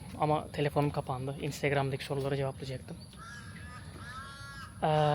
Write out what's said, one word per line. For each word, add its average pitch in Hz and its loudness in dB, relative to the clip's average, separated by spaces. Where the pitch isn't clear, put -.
ama 151 4
telefonum 147 4
kapandı. 135 -2
Instagram'daki 139 2
soruları 139 0
cevaplayacaktım. 135 -4
Ee, 180 4